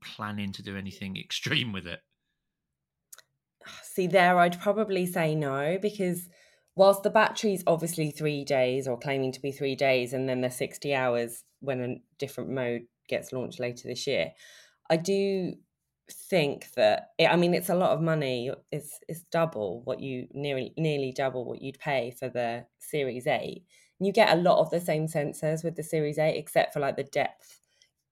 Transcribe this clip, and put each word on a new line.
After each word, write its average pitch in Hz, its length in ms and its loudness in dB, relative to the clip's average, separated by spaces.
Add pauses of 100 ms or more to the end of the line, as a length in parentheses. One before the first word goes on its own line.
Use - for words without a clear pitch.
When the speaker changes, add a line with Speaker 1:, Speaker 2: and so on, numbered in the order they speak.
Speaker 1:
planning 104 500 -6
to 98 100 -14
do 98 140 -6
anything 95 400 -8
<laughs> 104 100 -10
extreme 127 460 -2
with 90 140 -8
it? 85 140 -10 (1800)
Speaker 2:
See, - 260 -2
there 180 300 6
I'd 175 220 4
probably 196 460 0
say 170 280 0
no, 147 460 0
because 190 480 -2 (460)
whilst 196 300 6
the 208 60 2
battery's 196 560 2
obviously 165 440 2
three 147 340 -2
days 131 440 2
or 120 100 -2
claiming 135 340 0
to 131 80 -14
be 143 120 -4
three 135 240 -2
days, 127 360 2
and 131 160 -2
then 127 120 0
the 127 100 0
sixty 139 440 -4
hours 120 500 0 (160)
when 131 200 -4
a 123 220 -6 (160)
different 135 320 -6
mode 120 320 -2 (260)
gets - 240 -4
launched 127 280 -6
later 123 280 -6
this 123 180 -8
year, 98 260 0 (580)
I 165 60 4
do 190 580 0 (560)
think - 640 -2
that, 107 440 4
it, 160 80 6
I 165 100 6
mean, 175 180 4
it's 170 140 0
a 180 80 2
lot 180 160 4
of 147 80 2
money. 139 500 0 (220)
It's, - 260 -10 (100)
it's 160 160 -10
double 120 600 -2
what 127 160 -4
you, 131 320 -8
nearly, 139 440 -4
nearly 143 360 -2
double 127 320 -4
what 120 180 -8
you'd 135 160 -10
pay 127 320 -2
for 127 180 -8
the 120 380 -4 (140)
Series 127 480 -4
eight. 110 360 -2 (360)
And 190 60 0
you 196 60 2
get 185 240 6
a 170 40 2
lot 175 200 6
of 156 100 2
the 170 100 0
same 160 260 0
sensors 160 560 -2
with 165 140 -4
the - 80 -6
Series 151 340 0
eight, 156 180 2
except - 360 0
for, 147 80 -4
like, 135 160 -2
the 139 80 -4
depth - 560 -4 (500)